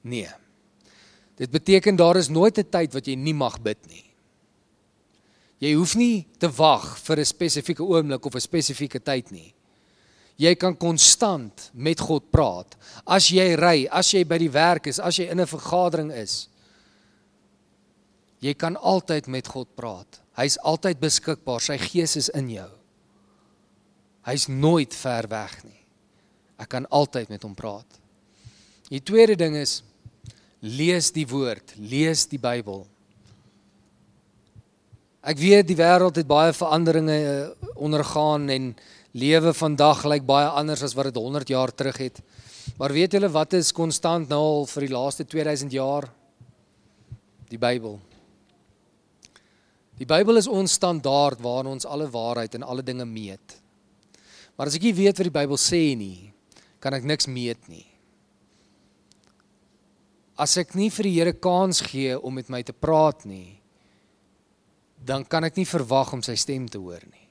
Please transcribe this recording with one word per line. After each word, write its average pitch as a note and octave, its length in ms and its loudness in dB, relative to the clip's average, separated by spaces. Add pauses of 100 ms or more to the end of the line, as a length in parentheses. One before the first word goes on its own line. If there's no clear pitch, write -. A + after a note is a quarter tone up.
Nee. A#2 240 -8 (1120)
Dit B2 140 -6
beteken F#3+ 420 4
daar F3 240 6
is D3+ 80 -2
nooit F3+ 300 4
'n G#3 100 -2
tyd E3+ 240 0
wat C3+ 140 -8
jy C3+ 100 -4
nie D3 180 -2
mag C3 280 -4
bid G#2+ 160 -4 (100)
nie. - 200 -20 (1500)
Jy D3 160 0
hoef E3 240 2
nie A#3 280 2 (120)
te E3+ 160 0
wag B2+ 480 2
vir D#3 160 0
'n D3+ 60 0
spesifieke D#3 580 -2
oomblik D#3 440 0
of C3 80 -6
'n B2+ 60 -4
spesifieke C#3+ 600 -4
tyd C3 300 -4
nie. E2 240 -20 (840)
Jy E3 180 4
kan F3 220 -2
konstant E3 1000 2
met D3+ 260 -2
God D3+ 300 -2
praat. G2 460 0 (300)
As F#3 220 4
jy F#3 280 4
ry, D3+ 340 4
as F#3+ 220 2
jy F#3+ 120 4
by E3 140 0
die E3 120 0
werk D#3+ 360 2
is, C#3+ 140 -6
as F3 160 -2
jy F3+ 140 -4
in F3 100 -2
'n F3 60 2
vergadering D#3+ 680 -2
is, A2+ 360 -10 (1900)
jy C#3 140 -2
kan E3 220 -4
altyd E3+ 500 0
met B2+ 220 -8
God B2+ 260 -12
praat. G#2 460 -14 (160)
Hy B2 80 0
is C#3+ 140 0
altyd D#3+ 420 -2
beskikbaar, C3+ 600 -4
sy C#3+ 180 -4
gees E3 380 -2
is C#3+ 120 -2
in C3+ 200 -4
jou. F#2+ 220 -12 (1500)
Hy B2 100 -8
is C#3+ 140 -2
nooit D3 480 2
ver A#2 340 -4
weg G#2+ 360 -10
nie. - 200 -20 (720)
Ek A#2 100 -16
kan C3 180 -8
altyd C3+ 420 0
met G#2 140 -14
hom G#2 120 -14
praat. G#2+ 440 -14 (880)
Die C#3 120 -10
tweede A3 360 6
ding D#3+ 200 0
is, C#3+ 260 -6 (800)
lees D#3 500 0
die D#3 160 -4
woord, B2 500 -6
lees C#3+ 500 0
die C#3+ 120 -10
Bybel. A2+ 480 -6 (2500)
Ek D#3 80 0
weet F#3+ 300 8
die F3 100 0
wêreld F3 400 6
het D#3+ 120 -2
baie D#3 260 6
veranderinge, D#3+ 640 2
eh, C#3+ 580 -6
ondergaan D3+ 720 0
en C3 260 -4 (380)
lewe D#3 400 4
vandag D3 540 4
lyk D3 200 0
baie C#3 220 4
anders D3+ 340 -2
as C3 120 -6
wat C3+ 160 -2
dit A#2 60 -10
honderd B2+ 320 -6
jaar B2+ 260 -2
terug C3+ 240 -6
het. B2+ 220 -10 (580)
Maar C#3 140 -2
weet E3+ 200 2
julle G3+ 160 2
wat D#3 240 0
is F3 200 2
konstant E3 560 -2
nou C#3+ 100 0
al D3+ 280 0
vir C#3 200 -6
die C3 80 -6
laaste C3+ 300 -4
tweeduisend D3+ 480 -4
jaar? C3+ 360 -4 (1400)
Die A#2 80 -14
Bybel. A2+ 400 -2 (2000)
Die C3 80 -12
Bybel G3 300 4
is G#3 100 4
ons G3 260 0
standaard C#3+ 680 0
waarin B2+ 320 -4
ons C3+ 120 -10
alle D3 240 -8
waarheid A#2 460 -6
en A#2+ 80 -10
alle B2+ 200 -8
dinge B2+ 220 -8
meet. A2 560 -14 (960)
Maar C3+ 100 -6
as D3 80 -4
ek E3 80 -6
nie A3 120 2
weet G3 240 4
wat F#3 80 0
die D3+ 140 -2
Bybel C#3+ 160 -2
sê D#3 400 0
nie, G2 360 -14 (460)
kan C3+ 160 -6
ek B2+ 100 -8
niks D3 220 -2
meet B2 420 -8
nie. E2+ 180 -20 (2500)
As - 180 0
ek F3+ 180 -4
nie G3+ 160 0
vir - 120 -6
die G3 160 0
Here E3+ 140 2
kans F3+ 480 0
gee C3+ 340 -4
om C3 200 -8
met C3 140 -12
my B2+ 140 -8
te A#2+ 100 -12
praat D#3 540 2
nie, F#2+ 320 -16 (1500)
dan C3 200 -6
kan E3 220 -2
ek D#3+ 120 -4
nie F#3 100 -2
verwag C3+ 480 0
om A#2+ 80 -8
sy A#2 140 -8
stem C3 320 -6
te G#2 100 -12
hoor F2 260 -16
nie. - 240 -20